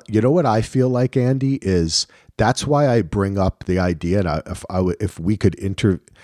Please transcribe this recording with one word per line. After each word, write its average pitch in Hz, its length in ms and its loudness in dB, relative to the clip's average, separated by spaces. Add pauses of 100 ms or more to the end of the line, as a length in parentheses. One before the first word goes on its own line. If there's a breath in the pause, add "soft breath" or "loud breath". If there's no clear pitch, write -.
you 107 120 2
know 123 120 2
what 165 140 2
I 110 160 2
feel 127 280 0
like, 123 280 0
Andy, 135 440 0
is 87 440 0 (320 soft breath)
that's 110 300 0
why 143 220 2
I 117 120 2
bring 98 360 -2
up 95 280 0
the 92 140 0
idea. 90 400 0
And 90 80 0
I, 78 180 -2
if - 240 -12
I 95 80 -6
w-, 92 220 0
if 101 200 -6
we 98 180 0
could - 180 2
inter-, 98 440 -2 (240 loud breath)